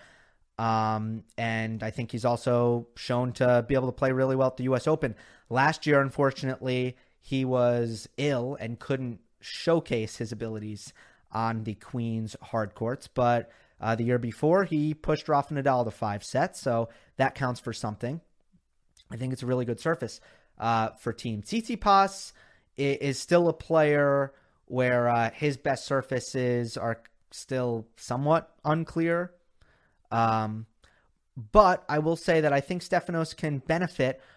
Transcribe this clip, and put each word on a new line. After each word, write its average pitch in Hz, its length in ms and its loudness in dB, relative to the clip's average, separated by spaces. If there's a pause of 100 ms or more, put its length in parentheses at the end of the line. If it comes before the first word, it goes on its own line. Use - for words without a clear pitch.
(580)
Um, 110 680 0 (140)
and 113 440 -4
I 110 80 -4
think 117 220 -6
he's 120 140 -2
also 120 680 2
shown 123 400 -2
to 123 320 4
be 139 80 0
able 127 140 2
to 120 40 -2
play 131 200 0
really 131 240 2
well 131 120 4
at 127 100 -6
the 123 60 -4
U 131 120 2
S 117 100 -2
Open. 151 280 0 (340)
Last 139 380 2
year, 143 160 6
unfortunately, 131 960 -2 (240)
he 131 240 -2
was 120 600 2 (120)
ill 135 420 -2
and 113 180 -8
couldn't 127 420 -4 (200)
showcase 156 760 -2
his 113 140 -6
abilities 107 600 -10 (400)
on 113 320 -2
the 107 100 -6
Queen's 113 680 -6
hard 107 320 -4
courts. 120 340 -6
But, 120 420 0 (300)
uh, 113 140 -2
the 113 100 -2
year 123 140 2
before, 151 460 2
he 151 280 -2
pushed 151 340 -4
Rafa 143 280 0
Nadal 131 320 2
to 110 40 -6
five 104 320 -6
sets, - 380 -4
so 117 300 0 (260)
that 131 180 0
counts 123 260 -4
for 117 120 -8
something. 120 480 -6 (880)
I 123 60 -14
think 127 160 -6
it's 127 100 -8
a 120 40 -8
really 127 180 0
good 117 160 -4
surface, 160 400 -4 (380)
uh, 113 320 0
for - 240 -8
Thiem. 110 280 -8
Tsitsipas 196 880 0 (460)
i-, 135 40 -2
is 139 360 -2
still 175 300 4
a 156 60 2
player 143 800 2 (320)
where, 123 420 2
uh, 117 220 2
his 147 260 -2
best 135 300 -4
surfaces 123 880 -2
are 113 260 -4 (280)
still 120 640 -4
somewhat 147 580 0 (100)
unclear. 165 680 0 (800)
Um, 110 540 0 (720)
but 180 520 6
I 151 120 0
will 160 160 2
say 165 240 2
that 151 120 2
I 139 80 4
think 180 220 -6
Stefanos 165 540 -2
can 151 220 -4
benefit 170 600 -2 (160)